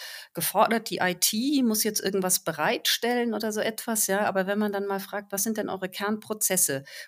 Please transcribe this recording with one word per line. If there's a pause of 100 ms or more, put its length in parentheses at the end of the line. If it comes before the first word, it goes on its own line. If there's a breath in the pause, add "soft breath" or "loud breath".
(340 loud breath)
gefordert,
die
I
T
muss
jetzt
irgendwas
bereitstellen
oder
so
etwas,
ja.
Aber
wenn
man
dann
mal
fragt,
„Was
sind
denn
eure
Kernprozesse (220 loud breath)